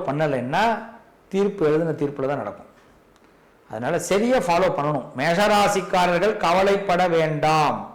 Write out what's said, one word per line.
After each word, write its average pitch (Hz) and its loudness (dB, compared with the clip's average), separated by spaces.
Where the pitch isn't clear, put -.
பண்ணலைன்னா 151 -2
தீர்ப்பு 196 0
எழுதுன 156 0
தீர்ப்புல 139 -4
தான் 139 -2
நடக்கும். 104 -10
அதனால 123 -4
சரியா 233 0
ஃபாலோ 175 2
பண்ணணும். 143 -2
மேஷராசிக்காரர்கள் 190 2
கவலைப்பட 185 2
வேண்டாம். 156 0